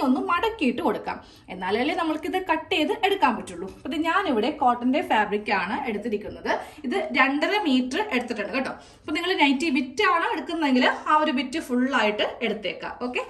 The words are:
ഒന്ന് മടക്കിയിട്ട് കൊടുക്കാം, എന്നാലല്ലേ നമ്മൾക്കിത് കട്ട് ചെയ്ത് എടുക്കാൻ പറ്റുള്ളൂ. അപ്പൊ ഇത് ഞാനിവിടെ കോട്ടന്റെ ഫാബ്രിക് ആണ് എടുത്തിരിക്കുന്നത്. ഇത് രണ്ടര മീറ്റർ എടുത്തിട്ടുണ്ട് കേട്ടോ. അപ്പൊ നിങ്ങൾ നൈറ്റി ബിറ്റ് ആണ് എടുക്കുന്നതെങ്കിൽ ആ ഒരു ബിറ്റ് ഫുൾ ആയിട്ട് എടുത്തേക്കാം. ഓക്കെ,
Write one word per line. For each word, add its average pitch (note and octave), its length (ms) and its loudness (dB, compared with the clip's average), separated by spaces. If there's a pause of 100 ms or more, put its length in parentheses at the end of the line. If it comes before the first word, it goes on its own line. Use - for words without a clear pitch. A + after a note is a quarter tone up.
ഒന്ന് C4+ 140 2 (100)
മടക്കിയിട്ട് E4+ 560 0
കൊടുക്കാം, - 300 -2 (360)
എന്നാലല്ലേ G#3 480 0
നമ്മൾക്കിത് D#4 380 -2 (100)
കട്ട് D#4+ 260 0
ചെയ്ത് D#4+ 180 2 (140)
എടുക്കാൻ D4+ 300 4
പറ്റുള്ളൂ. F3+ 300 -10 (100)
അപ്പൊ - 140 -10
ഇത് D#4 80 -2 (100)
ഞാനിവിടെ D4+ 400 2 (140)
കോട്ടന്റെ B3 380 4 (100)
ഫാബ്രിക് G#3 500 2
ആണ് F#3+ 140 -4 (140)
എടുത്തിരിക്കുന്നത്. G#3 640 -4 (360)
ഇത് B3 80 0 (220)
രണ്ടര D4 360 2 (140)
മീറ്റർ B3+ 320 2 (160)
എടുത്തിട്ടുണ്ട് G#3+ 400 -4
കേട്ടോ. - 180 -4 (280)
അപ്പൊ E4 140 -8
നിങ്ങൾ F4 160 -2 (100)
നൈറ്റി C#4+ 260 4 (100)
ബിറ്റ് - 260 0 (100)
ആണ് F4 120 2 (100)
എടുക്കുന്നതെങ്കിൽ D#4 500 2 (260)
ആ D4+ 120 8
ഒരു D#4 160 0
ബിറ്റ് D4 280 -4
ഫുൾ B3 180 0 (140)
ആയിട്ട് G#3+ 260 0 (220)
എടുത്തേക്കാം. F3+ 460 -6 (120)
ഓക്കെ, B3+ 240 -4